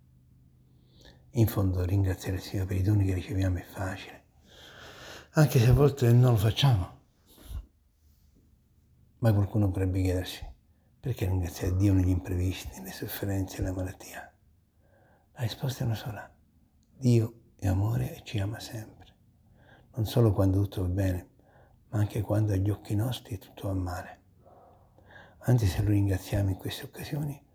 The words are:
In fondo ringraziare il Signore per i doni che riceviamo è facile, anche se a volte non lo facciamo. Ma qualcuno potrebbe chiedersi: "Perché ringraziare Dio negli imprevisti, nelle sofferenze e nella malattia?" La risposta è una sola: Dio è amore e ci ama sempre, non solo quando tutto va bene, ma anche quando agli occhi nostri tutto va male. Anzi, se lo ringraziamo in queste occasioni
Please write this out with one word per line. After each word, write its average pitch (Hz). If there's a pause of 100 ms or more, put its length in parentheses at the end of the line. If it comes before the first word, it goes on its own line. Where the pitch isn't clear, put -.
(1300)
In 113
fondo 92
ringraziare 92
il 90
Signore 92
per 95
i 92
doni 101
che 92
riceviamo 92
è -
facile, - (1080)
anche 151
se 120
a 123
volte 135
non 123
lo 110
facciamo. 104 (2250)
Ma 113
qualcuno 101
potrebbe 92
chiedersi: 90 (540)
"Perché -
ringraziare 90
Dio 98
negli 92
imprevisti, 90
nelle -
sofferenze 98
e -
nella 92
malattia?" - (1000)
La -
risposta 123
è -
una 113
sola: - (640)
Dio 117 (160)
è 98
amore 113
e -
ci -
ama 104
sempre, - (800)
non 110
solo 113
quando 95
tutto 98
va 92
bene, 92 (600)
ma 107
anche 104
quando 104
agli 95
occhi 104
nostri 110
tutto -
va 95
male. 90 (1200)
Anzi, 120
se 90
lo 104
ringraziamo 98
in 92
queste -
occasioni 147 (140)